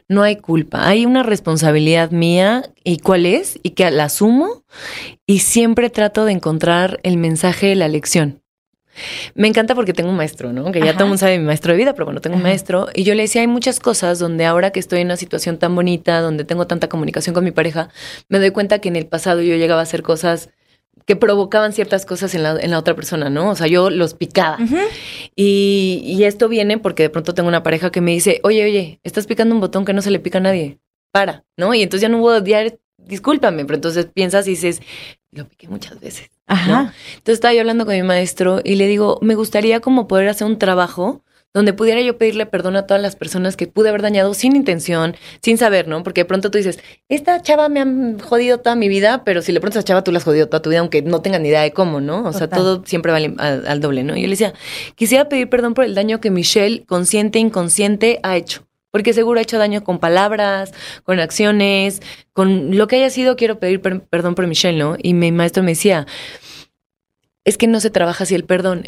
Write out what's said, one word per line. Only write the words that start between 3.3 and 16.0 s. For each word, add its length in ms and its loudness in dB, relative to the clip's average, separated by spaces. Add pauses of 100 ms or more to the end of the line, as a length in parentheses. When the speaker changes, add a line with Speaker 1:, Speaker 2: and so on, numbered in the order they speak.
Speaker 1:
y 80 -4
que 180 2
la 160 2
asumo 580 0 (640)
y 140 4
siempre 500 2
trato 360 0
de 80 2
encontrar 720 0
el 140 0
mensaje 500 0
de 80 2
la 120 2
lección. 500 0 (960)
Me 120 4
encanta 280 2
porque 180 0
tengo 160 -2
un 80 0
maestro, 340 -6
¿no? 220 -6
Que 80 0
ya 80 2
Speaker 2:
Ajá. 60 2
Speaker 1:
todo 100 2
el 60 2
mundo 80 0
sabe 200 2
mi 60 -2
maestro 260 0
de 60 4
vida, 160 2
pero 120 -6
bueno, 140 -8
tengo 160 -4
un 60 0
Speaker 2:
Ajá. 80 0
Speaker 1:
maestro. 440 -2
Y 100 -2
yo 120 2
le 80 0
decía, 180 -2
hay 60 2
muchas 320 0
cosas 400 0
donde 260 -2
ahora 260 2
que 100 -4
estoy 180 -2
en 80 0
una 80 -2
situación 420 -6
tan 160 0
bonita, 460 0